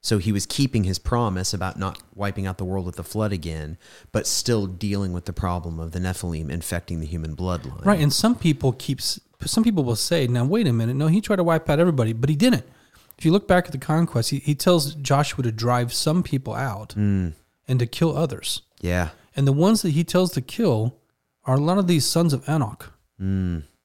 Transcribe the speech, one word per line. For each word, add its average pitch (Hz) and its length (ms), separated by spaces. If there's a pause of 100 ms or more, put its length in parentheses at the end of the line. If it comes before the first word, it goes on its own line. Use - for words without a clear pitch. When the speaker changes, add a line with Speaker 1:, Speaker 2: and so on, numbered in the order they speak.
Speaker 1:
So - 180
he 98 120
was 98 140
keeping 131 380
his 92 160
promise 101 540
about 92 260
not 95 220 (120)
wiping 98 320
out 92 140
the 95 60
world 92 200
with 87 100
the - 80
flood 107 300
again, 80 440 (340)
but - 160
still 107 400
dealing 98 460
with 87 120
the 90 80
problem 87 460
of 82 140
the 90 60
Nephilim 85 500
infecting 85 500
the 80 80
human 78 280
bloodline. 90 480
Speaker 2:
Right, 196 160
and 143 140
some 233 220
people 139 360
keep - 280
s-, - 200 (260)
some - 180
people 202 200
will 120 120
say, 147 320
"Now, 120 180
wait 196 220
a 123 60
minute. 117 220
No, 147 120
he 185 140
tried - 160
to 180 60
wipe 165 260
out 147 100
everybody, 135 340
but 120 160
he 156 60
didn't." 226 300 (520)
If - 80
you 160 60
look 202 160
back 180 180
at - 60
the 135 80
conquest, 156 500
he, 139 100
he 147 140
tells 156 400
Joshua 143 500
to 117 80
drive 120 400
some 165 300
people 131 320
out 107 420
Speaker 1:
Mm. 98 380 (340)
Speaker 2:
and 127 120
to 117 80
kill 156 280
others. 143 460 (200)
Speaker 1:
Yeah. 87 280 (260)
Speaker 2:
And 139 120
the 135 60
ones 196 280
that 170 100
he 160 120
tells 180 300
to 135 80
kill 123 560 (480)
are 127 100
a 143 60
lot 180 180
of 185 80
these 170 180
sons 170 260
of - 160
Anak 139 440 (280)
Speaker 1:
Mm. 95 440 (220)